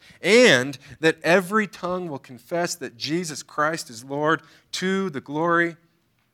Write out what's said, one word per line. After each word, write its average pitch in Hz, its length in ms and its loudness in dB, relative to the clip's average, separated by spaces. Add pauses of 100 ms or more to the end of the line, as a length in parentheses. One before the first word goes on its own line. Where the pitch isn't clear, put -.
(200)
and 156 600 4 (200)
that 156 220 2
every 190 460 2
tongue 180 400 -8
will 143 100 -8
confess 170 580 -6
that 117 220 -12
Jesus 151 460 -6
Christ 156 460 -4
is 113 140 -18
Lord 151 380 0 (300)
to 190 400 -2
the 135 100 -8
glory 170 560 -2 (560)